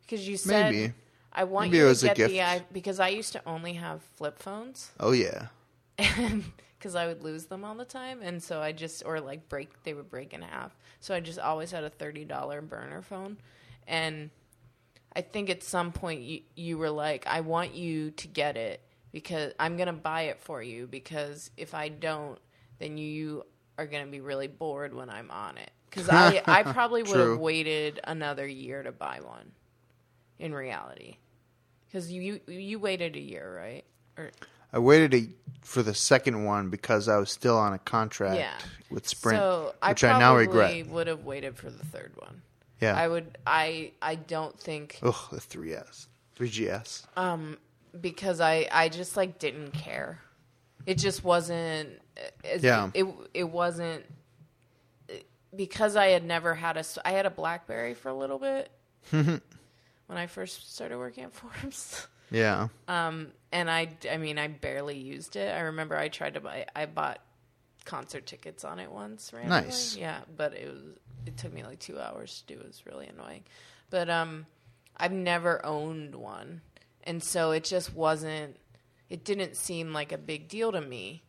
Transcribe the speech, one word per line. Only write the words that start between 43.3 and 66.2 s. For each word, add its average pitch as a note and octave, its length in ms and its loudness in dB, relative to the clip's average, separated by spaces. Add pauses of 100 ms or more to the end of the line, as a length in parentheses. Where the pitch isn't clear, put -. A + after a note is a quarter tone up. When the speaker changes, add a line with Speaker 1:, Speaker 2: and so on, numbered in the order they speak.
Speaker 1:
I, D#3+ 520 2
I D#3+ 140 -2
don't D#3+ 460 -6
think D3+ 420 -10
Speaker 2:
Ugh, A#2+ 140 4 (160)
the - 100 -8
three - 320 -10
S. - 340 -14 (280)
Three B2 140 -2
G G#2+ 200 -2
S. - 380 -6 (100)
Speaker 1:
Um, E3 400 -2 (420)
because F3 400 -2
I, D#3+ 320 6
I E3 180 8
just, F3 280 -6
like, F#3 220 0
didn't D3 320 -4
care. D3+ 500 -6 (640)
It F#3+ 140 0
just F#3+ 240 0
wasn't, E3 760 2 (440)
it, D3 180 -2
Speaker 2:
Yeah. A2 320 6
Speaker 1:
it, F#3+ 140 4 (260)
it E3+ 160 -2
wasn't, E3+ 560 -2 (1500)
because G3+ 400 2
I G3 140 10
had F3 140 8
never E3 300 2
had E3 240 -2
a D#3+ 40 -2
s-, - 220 -8
I F3+ 100 2
had G3 120 4
a F#3+ 60 2
BlackBerry D#3 640 -4
for C3 140 -10
a C3 40 -4
little C3+ 240 -4
bit C4+ 320 -4 (220)
Speaker 2:
<laughs> - 180 -20
Speaker 1:
when D#3 320 4 (680)
I F3 180 -6
first - 480 -10
started A#3 240 -8
working B3+ 240 -10
at B3 100 -16
Forbes. - 760 -12
<laughs> - 60 -20 (140)
Speaker 2:
Yeah. G#2+ 360 2 (200)
Speaker 1:
Um, D#3+ 420 -2 (220)
and E3+ 200 -2
I, E3 180 0 (180)
I D#3+ 100 -2
mean, D#3 200 -4
I D3+ 120 -2
barely C#3+ 500 -8
used C#3 360 -14
it. G3+ 160 -4
I E3+ 100 -2
remember D#3 360 -4
I D3+ 120 -2
tried D3+ 260 -8